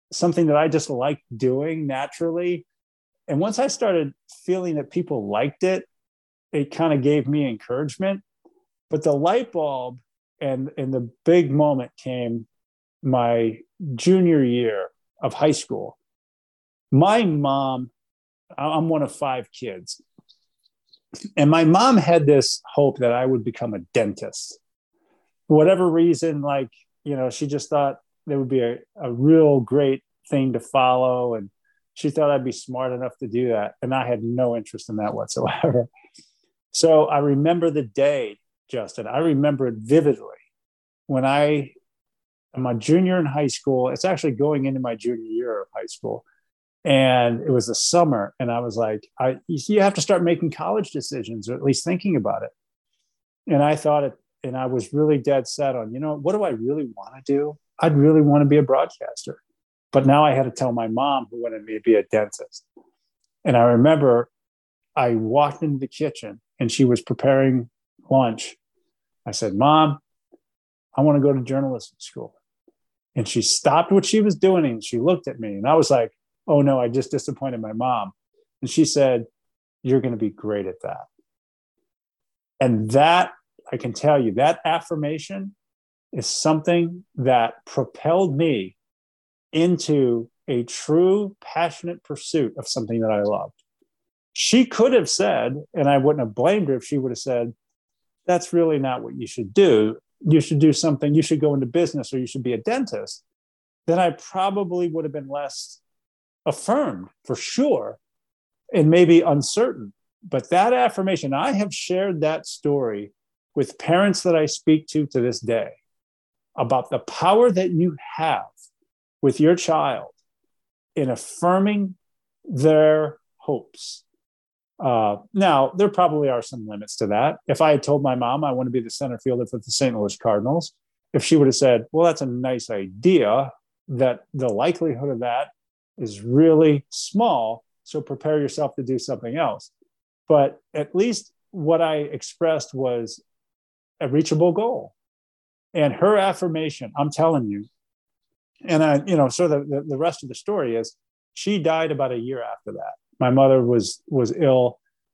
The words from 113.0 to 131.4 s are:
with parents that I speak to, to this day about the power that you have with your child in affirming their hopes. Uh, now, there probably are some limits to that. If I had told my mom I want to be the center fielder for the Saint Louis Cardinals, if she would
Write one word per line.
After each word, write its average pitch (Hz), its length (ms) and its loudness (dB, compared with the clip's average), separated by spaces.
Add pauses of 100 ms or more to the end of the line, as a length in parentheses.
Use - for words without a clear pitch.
with 135 220 -2
parents 185 440 2
that 170 140 2
I 156 100 2
speak 156 420 0
to, 151 180 -2
to 131 140 -2
this 120 200 -2
day 110 320 -4 (840)
about 147 320 -2
the - 120 -4
power 214 500 2
that 185 220 0
you 165 240 0 (200)
have 131 300 -2 (720)
with 139 200 2
your 165 160 6
child 147 560 -2 (840)
in 131 160 -2
affirming 190 840 -2 (480)
their 156 720 2 (200)
hopes. - 640 -10 (760)
Uh, 110 380 0 (180)
now, 151 420 2
there 202 140 2
probably 151 400 0
are 120 100 -2
some 110 260 -12
limits 104 300 -14
to 107 120 -4
that. 123 280 0 (100)
If 143 140 -2
I 156 120 6
had 143 100 0
told 143 200 0
my 131 120 0
mom 123 300 -2
I 139 80 -2
want 127 140 -4
to 123 40 -6
be 123 100 -2
the 113 80 -8
center 123 300 -8
fielder 123 260 -4
for 117 140 -10
the 110 120 -14
Saint 127 240 -2
Louis 101 220 -4
Cardinals, 117 560 -2 (400)
if 147 100 0
she 160 140 4
would 143 120 6